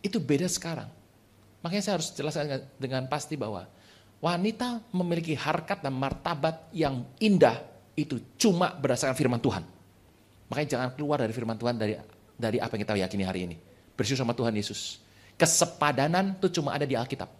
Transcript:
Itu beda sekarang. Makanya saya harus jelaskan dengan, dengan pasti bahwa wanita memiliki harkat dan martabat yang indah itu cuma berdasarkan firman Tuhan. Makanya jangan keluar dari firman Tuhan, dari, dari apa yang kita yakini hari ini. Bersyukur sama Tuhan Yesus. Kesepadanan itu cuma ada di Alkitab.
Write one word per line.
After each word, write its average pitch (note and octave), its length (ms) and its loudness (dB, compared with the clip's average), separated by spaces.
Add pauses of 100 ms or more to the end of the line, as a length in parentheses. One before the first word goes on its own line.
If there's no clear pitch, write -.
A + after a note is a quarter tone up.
Itu G3+ 240 -2
beda D3+ 240 2
sekarang. D#3+ 400 -6 (680)
Makanya F#3 260 -2
saya G#3 160 0
harus - 140 -6
jelaskan D3+ 340 -4
dengan, C3+ 140 -4 (160)
dengan C3 320 -2
pasti D3 260 -4
bahwa G#2 300 -4 (560)
wanita A3 560 0 (160)
memiliki E3+ 400 0
harkat D#3+ 480 -2
dan C3+ 80 -2
martabat C#3 800 -2
yang C3+ 320 0 (160)
indah D#3+ 400 8 (400)
itu C3+ 240 -2 (160)
cuma F3+ 400 4
berdasarkan C3 400 0
firman B2 240 2
Tuhan. F#2+ 240 0 (840)
Makanya C#3 220 -2
jangan B2+ 240 0
keluar D3 240 0
dari A2+ 160 0
firman A2+ 240 -4
Tuhan, A#2+ 160 0
dari, G#2+ 240 -2 (400)
dari A#2 240 0
apa A#2 160 -4
yang G2+ 80 -2
kita A2 160 0
yakini F#2+ 240 -2
hari F#2 140 -4 (100)
ini. E2 60 -12 (420)
Bersyukur B2+ 240 0
sama A#2 160 0
Tuhan A#2 160 0
Yesus. - 480 -6 (320)
Kesepadanan E3 1040 2
itu F3 240 0
cuma C#3+ 160 -2
ada C#3+ 80 0
di C3 80 0
Alkitab. A#2+ 320 -2 (140)